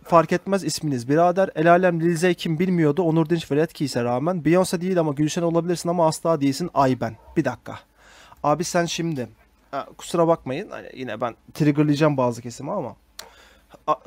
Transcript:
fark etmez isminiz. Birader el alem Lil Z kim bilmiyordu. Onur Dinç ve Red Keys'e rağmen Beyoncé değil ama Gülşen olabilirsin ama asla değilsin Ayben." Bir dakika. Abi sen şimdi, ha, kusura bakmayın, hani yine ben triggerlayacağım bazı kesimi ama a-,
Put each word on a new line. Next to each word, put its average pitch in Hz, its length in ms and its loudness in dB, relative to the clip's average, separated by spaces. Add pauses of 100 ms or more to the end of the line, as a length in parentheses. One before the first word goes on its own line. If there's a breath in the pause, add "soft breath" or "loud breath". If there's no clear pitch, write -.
fark 165 280 4
etmez 185 320 -2
isminiz. 135 440 -4
Birader 175 460 2
el 160 160 2
alem 175 300 4
Lil 170 160 0
Z 175 180 2
kim 160 240 -4
bilmiyordu. 175 440 2
Onur 160 260 2
Dinç 165 220 -2
ve 143 60 0
Red 165 140 2
Keys'e 127 340 -4
rağmen 131 320 -2
Beyoncé 170 440 2
değil 180 200 0
ama 156 120 0
Gülşen 151 300 -2
olabilirsin 170 460 -2
ama 170 200 2
asla 160 320 0
değilsin 139 340 -2
Ayben." 123 420 0 (200)
Bir 156 80 0
dakika. 113 340 -8 (640 soft breath)
Abi 151 220 0
sen 170 220 -2
şimdi, 160 420 -6 (420)
ha, 135 160 -8 (120)
kusura 165 300 0
bakmayın, 160 420 -2
hani 110 240 -14
yine 123 260 -10
ben 117 140 -4 (200)
triggerlayacağım 147 600 2
bazı 120 260 0
kesimi 123 300 -12
ama 135 240 -8 (880 loud breath)
a-, 151 80 2 (120)